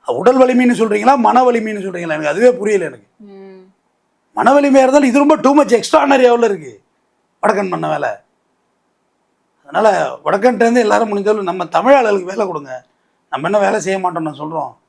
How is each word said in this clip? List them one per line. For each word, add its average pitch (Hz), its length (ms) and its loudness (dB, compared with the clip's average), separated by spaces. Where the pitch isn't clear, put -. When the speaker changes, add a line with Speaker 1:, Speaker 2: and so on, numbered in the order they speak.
Speaker 1:
உடல் 180 320 0
வலிமைன்னு 247 400 2
சொல்றீங்களா, 220 400 0
மன 233 260 2
வலிமைன்னு 220 440 -2
சொல்றீங்களா? 175 140 -8
எனக்கு 156 260 -4
அதுவே 214 240 4
புரியல 196 340 -2
எனக்கு. 123 220 -14
Speaker 2:
ம். 202 200 -20
Speaker 1:
மன 247 200 2
வலிமையா 285 220 2
இருந்தாலும் 269 280 4
இது 277 220 2
ரொம்ப 311 120 4
too 277 280 2
much 190 60 -2
extraordinary-ஆவுல 247 720 2
இருக்கு 156 380 -4
வடக்கன் 190 280 -2
பண்ண 160 200 -6
வேலை. 147 200 -6
அதனால 170 600 -2
வடக்கன்ட்ட 202 360 0
இருந்து 233 180 2
எல்லாரும் 214 300 0
முடிஞ்ச 202 200 -2
அளவு 214 140 -2
நம்ம 180 220 -6
தமிழ் 208 280 0
ஆளுகளுக்கு 214 300 2
வேலை 196 220 -6
கொடுங்க. 143 400 -12
நம்ம 147 180 -6
என்ன 208 120 0
வேலை 196 200 0
செய்ய 190 200 -6
மாட்டோம்னு 160 420 -6
சொல்றோம்? 151 340 -10